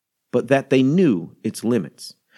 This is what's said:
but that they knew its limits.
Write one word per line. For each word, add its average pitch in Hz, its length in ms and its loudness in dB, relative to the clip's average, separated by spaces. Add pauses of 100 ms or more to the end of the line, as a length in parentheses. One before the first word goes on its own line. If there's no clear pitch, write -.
(300)
but 120 160 0
that 135 240 0
they 131 140 4
knew 135 580 0
its - 220 -8
limits. 107 500 -4 (240)